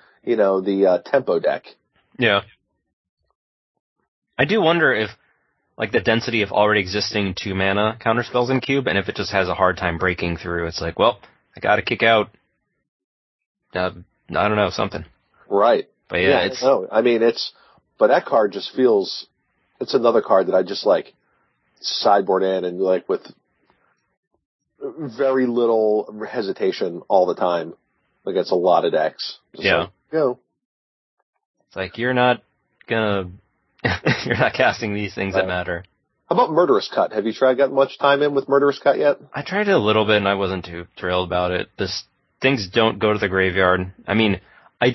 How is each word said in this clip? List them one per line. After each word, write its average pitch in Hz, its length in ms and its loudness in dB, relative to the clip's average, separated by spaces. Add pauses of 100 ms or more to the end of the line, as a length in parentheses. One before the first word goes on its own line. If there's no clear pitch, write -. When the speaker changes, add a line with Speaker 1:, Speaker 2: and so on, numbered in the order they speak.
(240)
Speaker 1:
you 120 120 0
know, 98 260 2
the, 98 240 2
uh, 90 180 4
tempo 104 340 0
deck. 71 260 -2 (540)
Speaker 2:
Yeah. 107 220 2 (2000)
I 147 80 4
do 202 160 2
wonder 160 320 2
if, 107 160 -2 (680)
like, 110 160 -6
the 120 80 2
density 113 420 0
of 95 100 -4
already 104 280 2
existing 98 540 -4
two 98 200 -8
mana 101 480 0
counterspells 120 480 -2
in 131 100 0
cube, 135 280 -2
and 82 80 0
if 98 140 -2
it - 60 -12
just 98 160 -6
has 95 160 2
a 87 60 -4
hard 92 220 2
time 85 220 -4
breaking 87 400 -2
through, 85 280 -6
it's 82 140 -10
like, 82 180 -6
"Well, 117 200 2 (380)
I - 40 -20
gotta 104 220 2
kick 117 200 -4
out, 110 280 2 (1400)
uh, 92 160 -2 (400)
I 92 180 2
don't 107 80 0
know, 98 140 2
something." 98 340 -6 (440)
Speaker 1:
Right. 101 400 2 (200)
Speaker 2:
But 87 120 -2
yeah, 92 80 2
Speaker 1:
Yeah, 139 180 4
Speaker 2:
it's - 160 -6
Speaker 1:
no, 123 280 2
I 110 120 2
mean, 117 200 2
it's, - 300 0 (460)
but 107 100 4
that 147 180 2
card 107 260 2
just 101 220 -12
feels, 110 520 0 (540)
it's 127 140 -4
another 117 280 4
card 95 260 2
that 95 60 0
I 95 80 4
just, 95 240 -8
like, - 280 0 (640)
sideboard 98 640 0
in 95 220 -2
and, 90 160 -6
like, 92 280 0
with 92 140 -4 (1600)
very 131 640 -2
little 110 840 0
hesitation 95 800 -4
all 92 180 4
the 90 80 -2
time 85 400 -2 (520)
against 92 260 -2
a 92 40 2
lot 87 280 4
of 82 80 0
decks. - 460 -4 (140)
Just 82 120 -12
Speaker 2:
Yeah. 92 140 4
Speaker 1:
like, 90 120 -4 (220)
you 156 60 -2
know. 127 200 -2 (1300)
Speaker 2:
It's - 100 -20
like, 95 220 -8
you're 127 160 -2
not 123 280 2 (440)
gonna, 101 440 -2 (540)
<laughs> - 400 -2
you're 120 140 -2
not 120 160 0
casting 110 400 0
these 104 200 -6
things 98 200 -6
that 98 60 2
Speaker 1:
Right. 92 80 -4
Speaker 2:
matter. 90 360 -6 (440)
Speaker 1:
How - 80 -2
about 208 160 2
Murderous 151 360 2
Cut? - 240 -2
Have 107 140 -4
you 110 60 -2
tried, 131 260 2
got 135 140 2
much 139 260 0
time 143 240 2
in 147 120 0
with 139 140 -2
Murderous 139 300 2
Cut 135 200 0
yet? 147 200 0 (160)
Speaker 2:
I 143 80 -8
tried 202 260 -4
it 196 40 2
a 170 60 4
little 107 280 2
bit 107 100 4
and 98 120 0
I 101 60 2
wasn't 95 300 -4
too 87 220 -12 (100)
thrilled 90 320 -4
about 90 220 -2
it. 90 260 -4
This, - 280 -6 (360)
things 127 280 0
don't 110 300 2
go 107 140 0
to 104 60 -2
the 101 100 -2
graveyard. 92 640 0 (140)
I 90 80 -2
mean, 107 260 2 (400)
I, 123 140 2